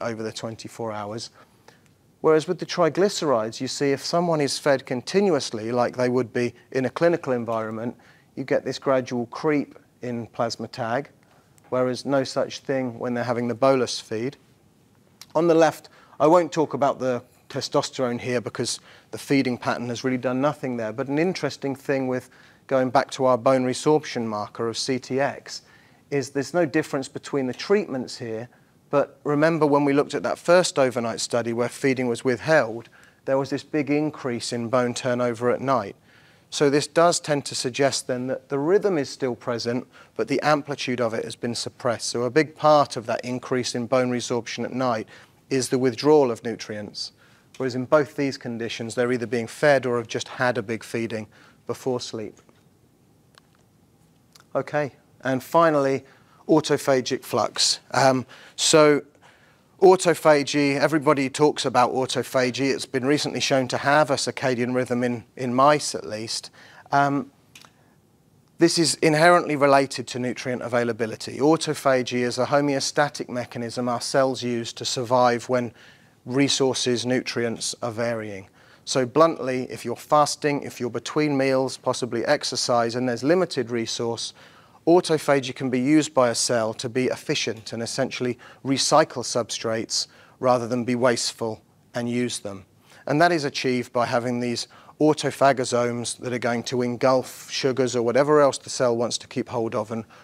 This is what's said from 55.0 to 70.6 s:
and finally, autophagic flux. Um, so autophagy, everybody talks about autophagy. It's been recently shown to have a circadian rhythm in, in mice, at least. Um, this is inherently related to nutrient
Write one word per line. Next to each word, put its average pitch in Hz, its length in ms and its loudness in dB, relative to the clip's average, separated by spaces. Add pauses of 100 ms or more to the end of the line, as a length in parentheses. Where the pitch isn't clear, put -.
and 131 200 -2
finally, 147 640 4 (440)
autophagic 139 760 2
flux. - 560 -2 (100)
Um, 131 380 2 (280)
so 151 460 6 (800)
autophagy, 147 1000 6
everybody 143 500 2
talks 147 360 2
about 123 260 2
autophagy. 127 800 0
It's - 140 -4
been 127 200 -4
recently 143 340 0
shown 131 300 2
to 123 100 -2
have 143 320 4
a 135 40 2
circadian 123 600 -2
rhythm 123 280 0
in, 120 220 -4 (100)
in 127 180 -4
mice, 143 420 2
at - 100 -10
least. 107 460 -10 (400)
Um, 143 400 2 (1300)
this 165 180 4
is 156 180 2
inherently 160 600 4
related 139 520 2
to - 120 -8
nutrient 123 420 -6